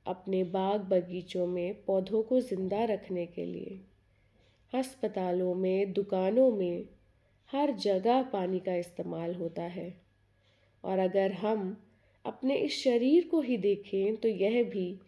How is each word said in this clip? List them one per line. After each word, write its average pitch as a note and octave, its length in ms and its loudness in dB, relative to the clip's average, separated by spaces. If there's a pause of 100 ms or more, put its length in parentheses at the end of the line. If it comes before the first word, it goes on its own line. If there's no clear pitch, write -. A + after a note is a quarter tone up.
अपने F#3 380 -2
बाग F#3+ 380 0
बगीचों F3+ 680 0
में F3+ 380 -4
पौधों F#3+ 380 0
को B3+ 180 2
जिंदा G3+ 420 -2
रखने F#3+ 420 -2
के F3 200 -8
लिए, F#3 360 -10 (920)
अस्पतालों F#3 840 0
में, F#3+ 380 0
दुकानों G3 580 4
में, F3+ 340 -2 (640)
हर C#4+ 200 2
जगह G#3 520 2
पानी F#3+ 360 -2
का F3+ 160 -2
इस्तेमाल F3 600 -6
होता E3+ 280 -6
है। F3 380 -10 (840)
और F#3+ 160 0
अगर F#3+ 320 2
हम G3+ 460 -2 (480)
अपने B3+ 300 -2
इस - 280 -2
शरीर C4+ 440 6
को D#4+ 140 2
ही B3 160 0
देखें, G3 580 0
तो A3 120 -2
यह G#3+ 360 2
भी F#3+ 440 -4